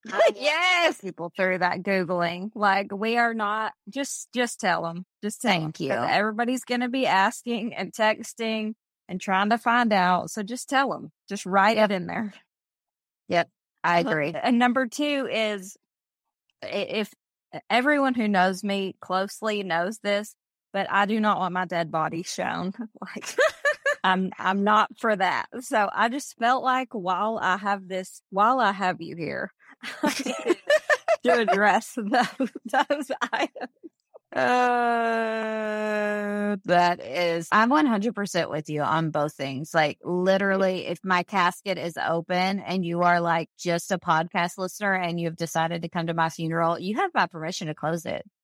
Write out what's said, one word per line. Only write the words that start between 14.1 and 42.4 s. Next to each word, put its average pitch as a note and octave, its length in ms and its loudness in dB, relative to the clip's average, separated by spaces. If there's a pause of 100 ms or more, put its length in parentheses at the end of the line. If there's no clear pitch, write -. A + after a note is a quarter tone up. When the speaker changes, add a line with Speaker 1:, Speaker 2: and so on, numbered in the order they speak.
Speaker 1:
and A#3 260 2
number B3 280 2
two C#4+ 440 -2
is, G#3 460 -4 (840)
i-, - 40 -8
if G3+ 460 -4 (560)
everyone C4+ 460 2
who A3+ 120 0
knows F#3 360 2
me G3 380 -4
closely G3+ 600 -4
knows F3 360 -2
this, G3+ 360 -2 (380)
but G3 180 -2
I G3+ 160 2
do A3 120 2
not G#3 200 2
want F3+ 140 -2
my F#3 120 -2
dead E3+ 260 -2
body D#3+ 320 -2
shown. F3+ 540 -4
<laughs> A#3 60 -8 (180)
Like, - 360 -12
Speaker 2:
<laughs> C#5+ 640 0
Speaker 1:
I'm, F#3 360 2
I'm G3 240 0
not G#3+ 360 4
for A3+ 160 2
that. F3+ 320 0 (140)
So A3 320 0
I G#3 160 2
just - 300 -10
felt A#3+ 240 2
like B3+ 300 -2
while G3+ 480 -2
I F#3 160 2
have G3 320 -2
this, F#3 320 -8 (100)
while A3 300 4
I G3+ 120 4
have F#3 280 -2
you E3 160 -12
here, D3 340 -6 (320)
<laughs> - 200 -10 (1200)
to A#3+ 160 4
address G#3 540 2
<laughs> - 40 -14
those, A#3 540 0 (140)
those C#4+ 460 -2 (220)
items. - 360 -4 (640)
Speaker 2:
Uh, A3 2250 0 (100)
that F3 360 4
is, E3 500 -2
I'm A3 180 6
one D4+ 180 4
hundred A3 280 2
percent F#3 360 -2
with D3+ 180 -4
you D3+ 140 -2
on D#3+ 280 2
both D3+ 240 0
things. C#3 380 -6
Like, D#3 300 2
literally, F#3+ 840 2
if F3 160 -4
my F3+ 200 2
casket F#3 560 0
is E3 180 -6
open F3+ 600 0